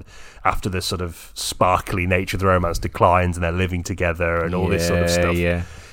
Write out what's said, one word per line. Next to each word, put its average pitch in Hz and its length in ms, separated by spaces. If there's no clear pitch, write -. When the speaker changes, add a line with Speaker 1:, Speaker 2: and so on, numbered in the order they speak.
Speaker 1:
after 92 240
the 90 140
sort 87 180
of 87 340
sparkly 90 720
nature 92 300
of 90 40
the 98 60
romance 87 320
declines 90 580
and 87 80
they're 85 80
living 90 300
together 85 600
and 87 100
all 90 140
this 85 180
sort 87 160
of 87 60
Speaker 2:
Yeah, 87 60
Speaker 1:
stuff. 87 220
Speaker 2:
yeah. 87 260